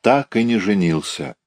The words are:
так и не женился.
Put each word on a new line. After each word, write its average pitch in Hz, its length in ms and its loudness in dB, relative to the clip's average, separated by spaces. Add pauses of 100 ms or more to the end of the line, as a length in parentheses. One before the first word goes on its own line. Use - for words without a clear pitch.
так 135 360 0
и 113 60 2
не 117 160 0
женился. 85 800 -2 (100)